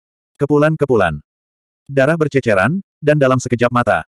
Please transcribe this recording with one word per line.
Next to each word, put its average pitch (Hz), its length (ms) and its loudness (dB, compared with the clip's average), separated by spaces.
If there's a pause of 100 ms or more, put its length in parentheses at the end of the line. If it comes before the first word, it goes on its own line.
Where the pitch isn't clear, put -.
(420)
Kepulan-kepulan. 139 800 0 (640)
Darah 139 320 0
berceceran, 135 640 0 (160)
dan 151 240 0
dalam 131 160 2
sekejap 120 320 -2
mata, 120 460 -2